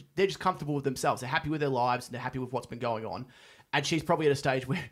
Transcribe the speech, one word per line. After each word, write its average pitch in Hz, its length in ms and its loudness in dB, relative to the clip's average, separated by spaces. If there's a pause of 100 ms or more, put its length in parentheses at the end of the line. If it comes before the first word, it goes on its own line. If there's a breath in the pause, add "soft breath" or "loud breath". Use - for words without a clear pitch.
(160)
they're 196 120 4
just - 120 -2
comfortable 147 360 0
with 139 80 -2
themselves. 127 380 0
They're 127 80 -6
happy 151 200 0
with 151 120 0
their 143 80 2
lives 123 380 0
and 120 60 -14
they're 120 80 -8
happy 127 180 -4
with 123 120 -6
what's 123 160 -4
been 120 120 -10
going 113 260 -2
on. 101 220 -8 (440 loud breath)
And 143 140 2
she's 165 180 2
probably 160 220 4
at 143 60 8
a 135 40 6
stage 131 320 0
where 156 240 -2